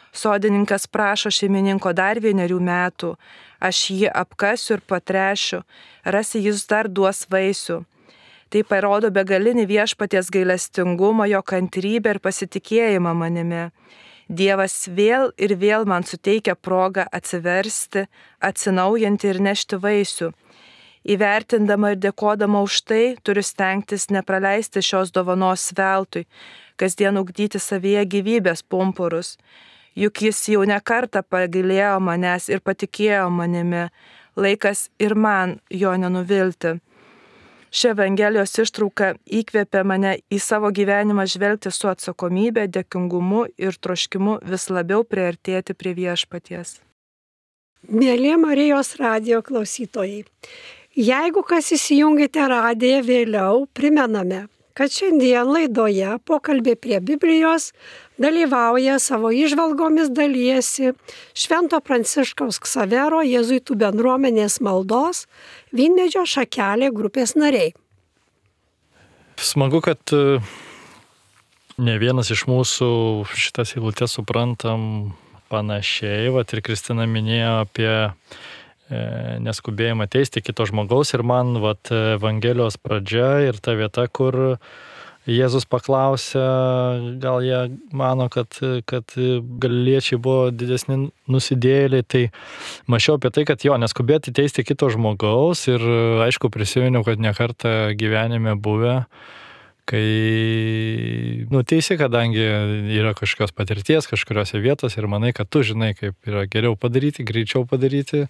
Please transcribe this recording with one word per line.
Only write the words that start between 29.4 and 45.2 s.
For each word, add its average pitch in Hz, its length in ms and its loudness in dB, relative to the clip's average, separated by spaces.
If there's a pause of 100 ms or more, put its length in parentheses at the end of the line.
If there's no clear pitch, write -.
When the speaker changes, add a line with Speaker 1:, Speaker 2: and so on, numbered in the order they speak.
Speaker 1:
Juk 208 320 -2
jis 208 240 -4
jau 202 160 2
ne 202 80 2
kartą 226 480 -2
pagailėjo 185 800 0
manęs 180 480 -2
ir 196 80 -2
patikėjo 196 720 -2
manimi. 175 560 -2 (480)
Laikas 196 540 0 (100)
ir 214 160 2
man 196 440 0 (120)
jo 185 240 0
nenuvilti. 180 840 0 (920)
Ši - 160 2
Evangelijos 202 720 2
ištrauka 208 540 -2 (180)
įkvėpė 208 560 0
mane 190 300 0 (100)
į 202 160 -2
savo 214 320 0
gyvenimą 202 480 2
žvelgti 202 480 -2
su - 160 -2
atsakomybė, 190 800 -2
dėkingumu 180 800 -2 (100)
ir 190 240 -6
troškimu 190 640 -4
vis 185 240 -6
labiau 190 400 0
priartėti 185 640 -4